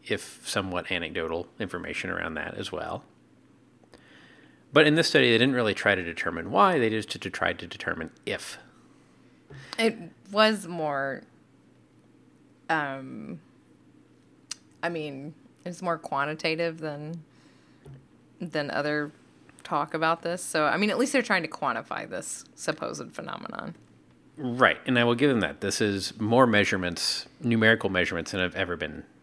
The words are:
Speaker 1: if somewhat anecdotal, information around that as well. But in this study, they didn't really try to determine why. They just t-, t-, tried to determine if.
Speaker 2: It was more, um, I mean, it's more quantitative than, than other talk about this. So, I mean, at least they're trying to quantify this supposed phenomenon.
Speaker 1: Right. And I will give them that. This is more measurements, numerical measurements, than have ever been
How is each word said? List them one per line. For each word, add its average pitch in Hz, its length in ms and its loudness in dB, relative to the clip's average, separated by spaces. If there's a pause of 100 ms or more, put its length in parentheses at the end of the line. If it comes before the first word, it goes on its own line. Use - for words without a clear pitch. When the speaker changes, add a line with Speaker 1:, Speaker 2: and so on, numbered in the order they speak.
Speaker 1:
if - 440 -6
somewhat 92 420 -2
anecdotal, 85 580 -4 (100)
information 90 520 -6
around 82 240 -4
that 80 200 -6
as - 180 -8
well. 82 320 -8 (1700)
But 151 140 8
in 151 80 6
this 160 140 4
study, 131 240 6
they 113 60 6
didn't 131 180 4
really 110 180 2
try 101 220 4
to 92 60 -4
determine 85 500 -6
why. 190 260 6
They 117 120 4
just 107 200 -4
t-, - 80 -8
t-, 101 100 -8
tried 87 300 0
to 85 80 -12
determine 82 460 -6 (120)
if. - 320 -6 (1200)
Speaker 2:
It 226 180 2 (340)
was 208 380 4
more, 143 540 -4 (1500)
um, 135 720 -4 (1400)
I 170 60 -2
mean, 151 460 -8 (320)
it's 175 160 -10
more 170 160 0
quantitative 160 800 -2
than, 156 440 -8 (1160)
than 151 300 -4
other 147 400 -2 (540)
talk 151 280 -2
about 165 300 0
this. 175 200 -4
So, 156 220 0
I 147 120 4
mean, 208 140 2
at - 80 0
least 254 140 2
they're 269 80 4
trying 196 220 0
to 156 60 -6
quantify - 600 -4
this - 360 -8 (100)
supposed - 580 -6
phenomenon. - 640 -10 (600)
Speaker 1:
Right. 123 500 4
And 127 120 4
I 120 60 6
will 120 120 6
give 143 140 4
them 117 100 4
that. 73 200 -2
This 98 220 -2
is 98 380 0
more 117 260 6
measurements, 95 800 2 (160)
numerical 113 480 4
measurements, 90 400 0
than 98 100 -2
have 90 140 0
ever 90 220 -2
been 78 260 -8 (200)